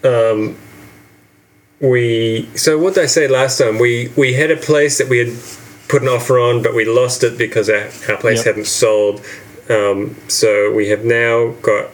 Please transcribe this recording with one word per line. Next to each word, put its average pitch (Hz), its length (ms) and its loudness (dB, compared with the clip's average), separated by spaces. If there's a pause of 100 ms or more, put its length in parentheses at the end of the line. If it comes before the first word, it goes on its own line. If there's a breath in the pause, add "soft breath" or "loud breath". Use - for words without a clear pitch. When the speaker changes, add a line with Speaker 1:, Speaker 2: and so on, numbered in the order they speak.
Speaker 1:
Um, 113 540 0 (1200)
we, 117 760 0
so 156 220 2
what 185 180 0
did 180 80 4
I 143 40 0
say 147 200 2
last 131 300 0
time? 113 220 0
We, 120 380 0
we 131 160 2
had 156 180 0
a 160 60 2
place 147 420 0
that 127 100 0
we 123 100 2
had 117 140 -2 (540)
put 135 160 2
an 131 40 -2
offer 123 320 2
on, 120 240 2
but 113 120 0
we 113 100 2
lost 123 380 0
it 117 140 0
because 110 320 -2
our, 104 200 0 (200)
our 104 80 -2
place 113 220 0
Speaker 2:
Yep. 113 60 -4
Speaker 1:
hadn't 107 220 -2
sold. 104 540 0 (480 loud breath)
Um, 101 460 -2 (120)
so 104 460 0
we 107 160 0
have 104 140 0
now 117 460 0 (120)
got 104 320 -2